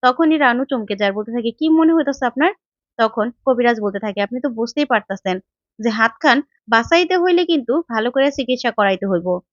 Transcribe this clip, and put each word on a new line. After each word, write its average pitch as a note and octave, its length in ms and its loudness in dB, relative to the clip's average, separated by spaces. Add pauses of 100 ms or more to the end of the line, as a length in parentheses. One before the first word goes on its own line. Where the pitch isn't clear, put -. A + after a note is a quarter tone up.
তখনই D#4 340 4
রানু B3+ 280 2
চমকে A3 300 -4
যায়, G3 180 0
বলতে G#3+ 180 -8
থাকে, A#3 200 -4
"কি D#4 180 -6
মনে D#4+ 240 4
হইতাছে C#4 320 0
আপনার?" C4+ 260 0 (480)
তখন A3 260 0 (160)
কবিরাজ A#3+ 400 2
বলতে G3+ 180 -4
থাকে, G3+ 220 -6
"আপনি A3 200 -4
তো C#4+ 80 -2
বুঝতেই A#3 400 -4
পারতাছেন G3 460 -2 (440)
যে A3 100 -2
হাতখান A3+ 480 0 (300)
বাঁচাইতে E4+ 500 2
হইলে F4+ 280 2
কিন্তু C#4 280 -2 (160)
ভালো A3+ 220 -2
করে C4+ 200 2
চিকিৎসা B3+ 400 -2
করাইতে G3 360 0
হইব। F3+ 200 -2 (260)